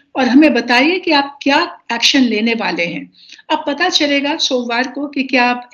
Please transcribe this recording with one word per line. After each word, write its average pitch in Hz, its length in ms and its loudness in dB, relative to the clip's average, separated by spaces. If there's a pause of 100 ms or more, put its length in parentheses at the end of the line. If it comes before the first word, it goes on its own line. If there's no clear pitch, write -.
(160)
और 262 80 0
हमें 285 300 6
बताइए 262 440 2
कि 349 120 -4
आप 277 320 0
क्या 302 360 0 (140)
action 233 280 2
लेने 226 340 0
वाले 180 300 -4
हैं। - 280 -10 (380)
अब 302 160 -2
पता 294 220 -2
चलेगा 285 480 0
सोमवार 247 520 -2
को 285 200 -8
कि 277 140 -4
क्या 247 520 0